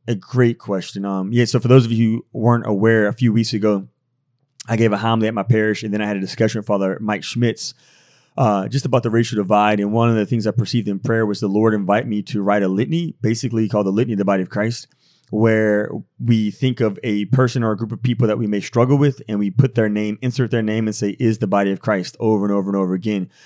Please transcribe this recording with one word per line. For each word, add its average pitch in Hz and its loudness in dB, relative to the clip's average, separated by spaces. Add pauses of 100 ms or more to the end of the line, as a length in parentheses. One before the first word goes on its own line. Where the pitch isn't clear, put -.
a 120 -2
great 117 0
question. 98 -6
Um, 98 -4
yeah, 120 4
so 117 0
for 117 -2
those 127 8
of 113 -4
you 113 0
who 113 -10
weren't 117 0
aware, 107 2
a 104 -2
few 117 2
weeks 113 0
ago, 104 0 (800)
I 117 -2
gave 113 4
a 101 0
homily 113 0
at 113 -2
my 101 -4
parish, 107 0
and 107 -6
then 104 -2
I 104 -2
had 104 -4
a 95 -4
discussion 107 -2
with 101 -12
Father 98 -2
Mike 107 -4
Schmitz, - -4 (640)
uh, 104 0
just 123 -4
about 123 0
the 120 -2
racial 113 0
divide. 104 2
And 101 -2
one 117 2
of 117 2
the 107 2
things 113 -2
I 107 0
perceived 107 -2
in 98 -4
prayer 113 0
was 104 -4
the 107 -2
Lord 107 2
invite 104 0
me 104 -4
to 104 -6
write 101 2
a 98 2
litany, 147 -2
basically 113 -2
called 104 0
the 98 0
Litany 113 0
of 98 -4
the 101 0
Body 98 0
of 90 -8
Christ, 110 -6 (440)
where 110 2 (340)
we 110 2
think 127 -2
of 104 -2
a 104 -2
person 123 2
or 113 2
a 104 0
group 110 -6
of 117 -10
people 120 2
that 107 2
we 120 -2
may 104 0
struggle 123 2
with, 143 0
and 104 -2
we 101 0
put - 2
their 110 2
name, 104 -4
insert 123 -2
their 120 0
name, 107 -2
and 107 -4
say, 101 -4
"Is 113 0
the 107 -2
body 101 2
of 95 -4
Christ," 98 -4
over 107 2
and 101 0
over 98 -2
and 98 -2
over 92 0
again. 95 -4 (140)